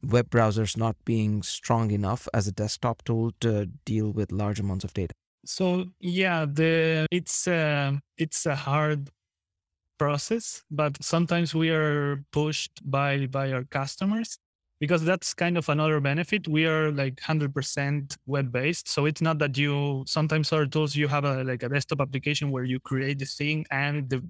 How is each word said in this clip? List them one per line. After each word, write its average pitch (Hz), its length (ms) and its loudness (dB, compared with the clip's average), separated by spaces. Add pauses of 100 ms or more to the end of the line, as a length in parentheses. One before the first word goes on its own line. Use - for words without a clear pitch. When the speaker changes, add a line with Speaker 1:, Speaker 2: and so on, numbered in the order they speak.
Speaker 1:
web 113 280 2
browsers 110 460 2
not 113 200 0 (100)
being 107 380 0
strong 113 480 0
enough 101 420 -2
as 101 140 2
a 104 40 -4
desktop 107 520 -4
tool 113 280 0 (100)
to 104 260 0 (180)
deal 107 260 0
with 104 200 -2
large 104 280 -2
amounts 95 240 -2
of - 100 -8
data. 90 200 -4 (320)
Speaker 2:
So, 185 400 0 (140)
yeah, 175 520 0
the, 160 600 2
it's, - 360 -2
uh, 147 500 2 (200)
it's - 280 -2
a 151 100 2
hard 143 540 0 (880)
process, 147 720 -2
but 147 320 0
sometimes 170 500 2
we 160 160 4
are 147 600 2
pushed - 480 -2 (100)
by, 139 380 2
by 135 240 -2
our 127 140 -2
customers, 196 720 -2 (420)
because 160 240 2
that's 180 300 0
kind 175 240 0
of 160 120 -2
another 151 300 2
benefit. 156 480 0
We 156 180 4
are, 156 260 2
like, 135 300 -2
hundred 147 320 0
percent 143 720 -2
web-based. 135 600 -2
So 147 180 2
it's 151 160 0
not 160 180 2
that 139 180 0
you, 143 500 0
sometimes 156 460 0
our 151 120 4
tools, 147 300 0
you 147 140 2
have 143 160 0
a, 131 180 0
like, 127 200 -4
a 123 60 -4
desktop 139 320 -2
application 139 480 -2
where 131 140 -2
you 127 160 -2
create 135 400 -2
the 135 60 -4
thing 151 460 -4
and 143 380 -2
the, 131 200 -2